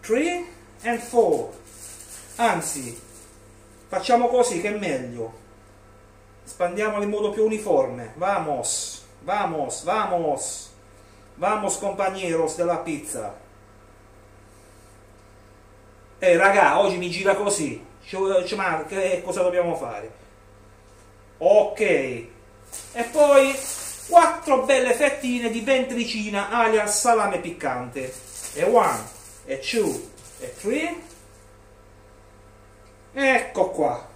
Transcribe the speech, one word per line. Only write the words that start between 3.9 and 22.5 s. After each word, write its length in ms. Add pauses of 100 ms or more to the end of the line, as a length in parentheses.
così 320
che 140
è 40
meglio. 640 (1040)
Spandiamolo 580
in 80
modo 200
più 140
uniforme. 720
Vamos, 880 (160)
vamos, 640
vamos. 880 (680)
Vamos, 400
compañeros 800
della 220
pizza. 560 (2750)
Eh, 180
raga, 440
oggi 180
mi 120
gira 240
così. 500 (200)
Ci, 140 (260)
ci, 100
ma 320
che, 380
cosa 180
dobbiamo 340
fare? 360 (1300)
Ok. 420
E 480 (840)